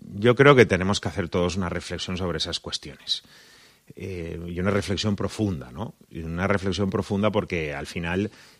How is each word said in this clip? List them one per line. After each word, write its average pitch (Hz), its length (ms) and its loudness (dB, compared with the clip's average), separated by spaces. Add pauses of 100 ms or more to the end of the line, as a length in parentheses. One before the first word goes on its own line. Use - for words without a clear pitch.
(140)
yo 110 220 4
creo 139 200 10
que 117 120 10
tenemos 95 320 2
que - 100 -4
hacer 90 200 -4
todos 90 280 0
una 90 120 -2
reflexión 87 480 -6
sobre 87 200 -2
esas 82 220 -4
cuestiones. - 640 -8 (720)
Eh, 85 420 -8 (100)
y 87 120 -6
una 92 100 0
reflexión 101 460 0
profunda, 92 560 -4
¿no? 69 240 -10 (160)
Y - 100 -12
una 85 240 -4
reflexión 98 440 0
profunda 101 420 0
porque 85 420 -2
al 71 140 -8
final, 90 420 -4 (300)